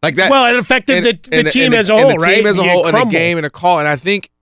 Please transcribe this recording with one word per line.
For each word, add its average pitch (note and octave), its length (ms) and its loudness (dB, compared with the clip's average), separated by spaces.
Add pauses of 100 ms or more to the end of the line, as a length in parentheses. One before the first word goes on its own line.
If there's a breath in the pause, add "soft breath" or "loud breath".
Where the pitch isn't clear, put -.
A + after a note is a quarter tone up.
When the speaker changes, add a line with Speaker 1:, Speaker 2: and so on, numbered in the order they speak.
Speaker 1:
Like D#3 140 -4
that, F#3 160 0
Speaker 2:
Well, C4+ 140 2
it A#3+ 120 0
affected B3+ 400 -2
Speaker 1:
and, F3+ 80 -2
Speaker 2:
the, A3+ 240 -4
the - 100 0
Speaker 1:
and, - 120 0
Speaker 2:
team B3+ 140 0
Speaker 1:
and, A#3 100 0
Speaker 2:
as G#3+ 140 0
a G#3+ 40 2
Speaker 1:
and A3 80 4
Speaker 2:
whole, C4+ 100 4
Speaker 1:
the G3 80 0
Speaker 2:
right? F3 160 0
Speaker 1:
team G#3+ 120 2
as G3+ 100 0
a F#3+ 60 0
Speaker 2:
You F3 60 0
Speaker 1:
whole, F3+ 160 2
and - 20 -2
the E3+ 40 0
Speaker 2:
crumble. A3+ 200 0
Speaker 1:
game E3+ 240 -2
and D#3+ 100 -6
a D3 40 -6
call. F3 300 -2
And D3 100 -2
I D3 80 -2
think, F#3 340 -6 (100)